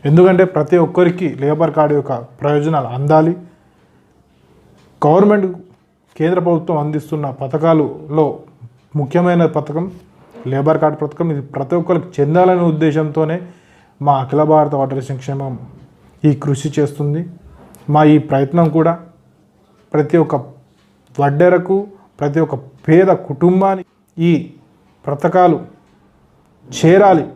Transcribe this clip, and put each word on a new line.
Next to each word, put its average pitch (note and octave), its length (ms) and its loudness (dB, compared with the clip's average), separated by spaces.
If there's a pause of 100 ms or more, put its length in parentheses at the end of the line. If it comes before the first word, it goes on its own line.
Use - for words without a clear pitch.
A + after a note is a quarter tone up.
ఎందుకంటే F3+ 360 6 (120)
ప్రతి D3+ 200 0 (100)
ఒక్కరికి F3 420 0 (160)
లేబర్ D3+ 320 0
కార్డు D3+ 240 2
యొక్క C3 140 -6 (280)
ప్రయోజనాలు D3 560 -2
అందాలి. D#3 360 2 (1700)
గవర్నమెంట్, G3 460 4 (720)
కేంద్ర F3 260 0
ప్రభుత్వం E3+ 400 -2
అందిస్తున్న D3+ 420 -6 (140)
పథకాలలో D3+ 880 -2 (720)
ముఖ్యమైన F3 420 0 (140)
పథకం D3+ 280 -6 (680)
లేబర్ D3 300 0
కార్డు D3 180 -2
పథకం. D3+ 320 -6
ఇది C#3 100 -6 (120)
ప్రతి C3+ 260 -6
ఒక్కరికి F3 360 -4
చెందాలనే F3 560 2
ఉద్దేశంతోనే D#3 640 -2 (640)
మా C#3+ 120 0 (100)
అఖిల C#3 200 -2 (100)
భారత D3 280 2
వడ్డెర C3+ 200 -4 (100)
సంక్షేమం C3+ 440 -8 (760)
ఈ - 20 4 (140)
కృషి C#3 320 -4
చేస్తుంది. D3 460 -4 (720)
మా D3+ 80 4 (120)
ఈ - 20 4 (140)
ప్రయత్నం C#3+ 360 0 (100)
కూడా D#3+ 180 2 (1000)
ప్రతి D3 300 0
ఒక్క D3+ 140 -2 (840)
వడ్డెరకు, F3+ 560 2 (440)
ప్రతి C#3+ 240 -2
ఒక్క D3 120 -6 (320)
పేద F3+ 200 6 (200)
కుటుంబానికి F#3 600 0 (280)
ఈ E3+ 160 2 (720)
పథకాలు E3+ 540 2 (1200)
చేరాలి F3+ 580 4